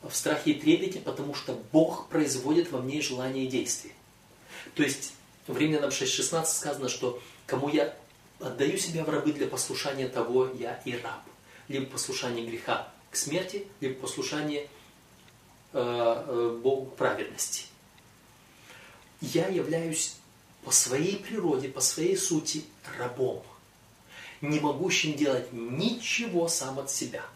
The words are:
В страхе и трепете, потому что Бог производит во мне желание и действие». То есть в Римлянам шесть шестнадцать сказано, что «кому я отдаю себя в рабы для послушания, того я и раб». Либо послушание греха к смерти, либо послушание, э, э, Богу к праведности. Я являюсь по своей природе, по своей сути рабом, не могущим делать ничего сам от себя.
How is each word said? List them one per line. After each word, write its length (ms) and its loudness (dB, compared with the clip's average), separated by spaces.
В 120 -10
страхе 380 2
и 80 2
трепете, 400 4
потому 340 -6
что 200 -4
Бог 360 6
производит 600 4
во 120 -2
мне 180 -2
желание 460 -2
и 20 -2
действие». 460 -2
То 80 2
есть 320 0
в 100 -4
Римлянам 340 4
шесть 220 0
шестнадцать 460 2
сказано, 320 -2
что 300 -2
«кому 240 0
я 260 4
отдаю 380 0
себя 280 -2
в 40 0
рабы 240 2
для 160 0
послушания, 600 -2
того 420 2
я 340 -6
и 140 -4
раб». 240 -8
Либо 180 -2
послушание 600 -4
греха 460 -4
к 60 -4
смерти, 500 -2
либо 180 -4
послушание, 680 -4
э, 560 2
э, 340 0
Богу 280 2
к 60 -16
праведности. 680 -2
Я 260 2
являюсь 680 0
по 80 -2
своей 440 4
природе, 520 0
по 120 -6
своей 360 2
сути 480 0
рабом, 440 -2
не 180 2
могущим 540 2
делать 380 2
ничего 920 0
сам 320 -2
от 120 -6
себя. 340 -4